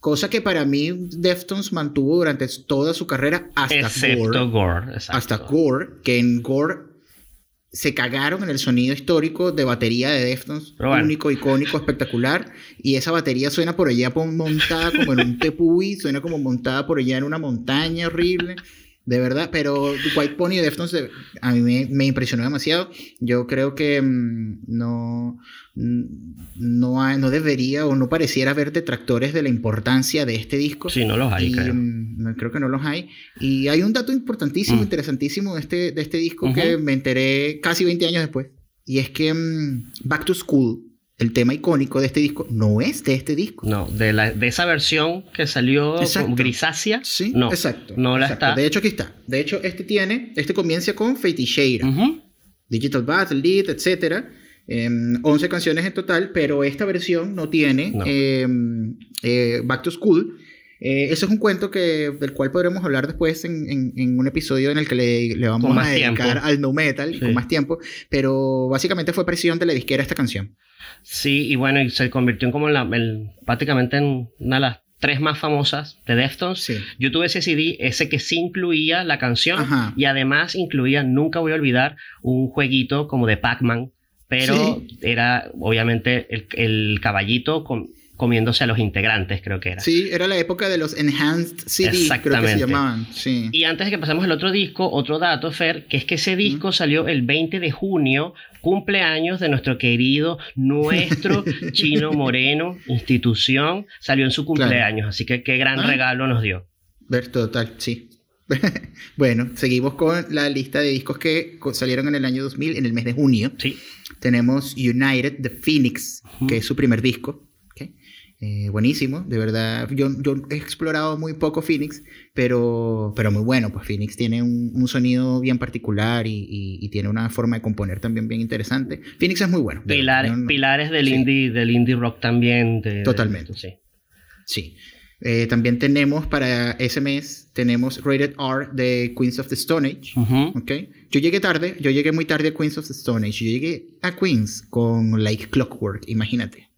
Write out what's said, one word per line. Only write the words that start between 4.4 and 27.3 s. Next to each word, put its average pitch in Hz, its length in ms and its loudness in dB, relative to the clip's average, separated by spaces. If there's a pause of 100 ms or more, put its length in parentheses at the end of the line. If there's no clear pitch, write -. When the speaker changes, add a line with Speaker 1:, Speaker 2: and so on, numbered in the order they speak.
Speaker 2:
Gore, 98 440 0
exacto. - 240 -6
Speaker 1:
Hasta 131 180 -2
Gore, 147 500 0 (160)
que 123 160 2
en 120 240 4
Gore 135 320 0 (960)
se - 240 -2
cagaron 139 480 -2
en 190 60 -6
el 139 100 -2
sonido 127 360 2
histórico 160 580 0
de 147 120 0
batería 120 460 0
de 135 140 2
Deftones, 131 520 -6
Speaker 2:
Pero 127 120 -2
bueno. 135 160 2
Speaker 1:
único, 151 260 0
icónico, 139 460 0
espectacular, 135 760 -2 (320)
y 135 140 2
esa 131 160 -2
batería 143 380 0
suena 165 260 -2
por 175 120 2
allá 123 240 2
pon-, 160 240 -2
montada 160 540 0
como 294 220 2
en 127 80 2
un 120 180 0
tepuy, 170 580 2
suena 139 260 -2
como 165 160 -4
montada 131 480 -2
por 151 120 0
allá 127 200 2
en 135 60 -2
una 151 140 -4
montaña 151 680 -2
horrible, 175 480 -2 (500)
de 123 120 2
verdad, 131 340 0
pero 143 400 0 (240)
White 147 180 0
Pony 175 220 0
de 180 60 2
Deftones, 170 320 -2
eh, 135 160 -2 (300)
a 127 120 0
mí 120 80 4
me, 123 300 2
me 139 160 2
impresionó 127 380 0
demasiado. 156 460 -2 (280)
Yo 123 280 0
creo 135 280 -2
que, 147 260 0
mm, 117 580 -2 (100)
no, 117 680 -4 (360)
mm, 120 280 -2 (540)
no 120 460 2
hay, 135 160 2
no 131 120 2